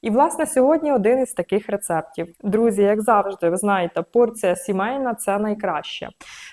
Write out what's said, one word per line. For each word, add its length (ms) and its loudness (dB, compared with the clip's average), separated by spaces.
І, 80 -2
власне, 360 2
сьогодні 460 2
один 300 2
із 100 -4
таких 360 -4
рецептів. 720 -4
Друзі, 400 2
як 200 2
завжди, 480 2
ви 60 -2
знаєте, 460 0
порція 540 0
сімейна — 640 -4
це 200 -2
найкраще. 720 -4